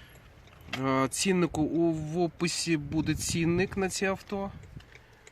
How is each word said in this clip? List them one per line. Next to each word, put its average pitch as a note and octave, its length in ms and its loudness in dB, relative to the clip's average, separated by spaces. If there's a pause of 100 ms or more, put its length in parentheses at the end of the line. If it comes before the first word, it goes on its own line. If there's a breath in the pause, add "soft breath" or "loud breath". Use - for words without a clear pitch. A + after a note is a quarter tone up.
(840 loud breath)
Е, C3+ 220 4
ціннику F3 540 2
у, E3 300 2
в D#3 280 -2
описі E3+ 580 0
буде D3+ 380 0
цінник F3 600 0
на F#3 120 2
ці - 160 -2
авто. G3 460 -4 (800 loud breath)